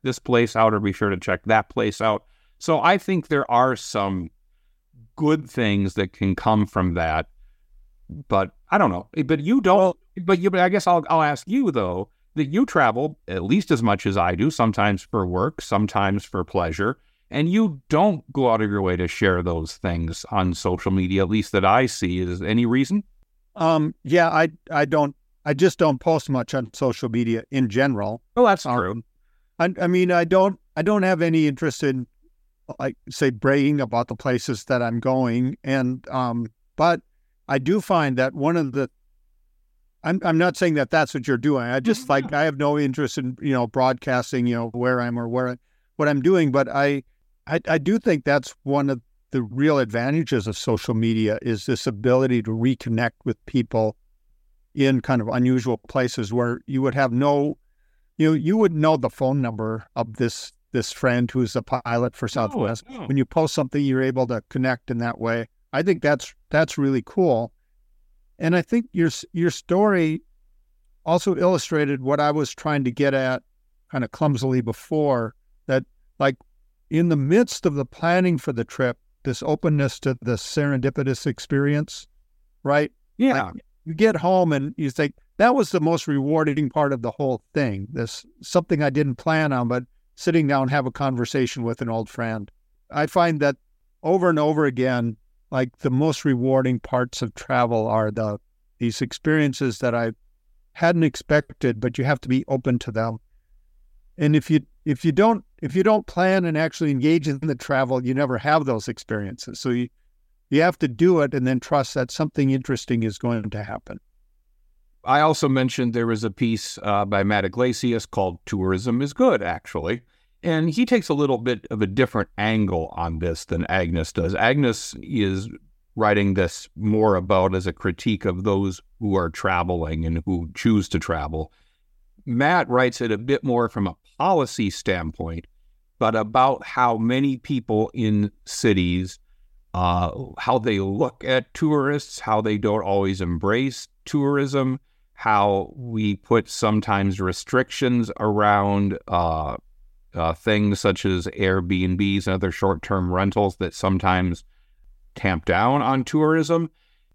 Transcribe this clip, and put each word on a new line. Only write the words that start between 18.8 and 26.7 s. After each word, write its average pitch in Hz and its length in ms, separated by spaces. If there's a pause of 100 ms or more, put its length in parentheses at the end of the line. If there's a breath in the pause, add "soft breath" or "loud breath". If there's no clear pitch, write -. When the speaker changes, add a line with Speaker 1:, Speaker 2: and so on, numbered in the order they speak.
Speaker 1:
way 90 140
to 87 120
share 92 340
those 82 340
things 85 540
on 92 220
social 90 380
media, 95 320
at 90 80
least 107 220
that 98 120
I 117 220
see. 90 320
Is 90 240
any 113 240
reason? 135 380 (520)
Speaker 2:
Um, 160 380 (100)
yeah, 165 240
I, 160 220 (200)
I 147 140
don't, 143 320 (280)
I 151 100
just 170 240
don't 147 200
post 160 300
much 127 260
on 123 200